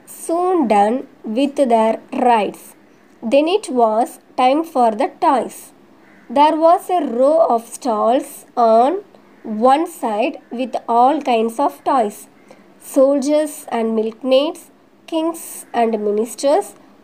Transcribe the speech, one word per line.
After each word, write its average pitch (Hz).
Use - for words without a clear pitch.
soon 349
done 214
with 277
their 226
rides. 233
Then 277
it 381
was 233
time 262
for 247
the 220
toys. -
There 294
was 330
a 349
row 285
of 233
stalls 220
on 247
one 254
side 233
with 240
all 254
kinds 226
of 294
toys. 240
Soldiers 294
and 226
milkmaids, 262
kings 330
and 233
ministers, 247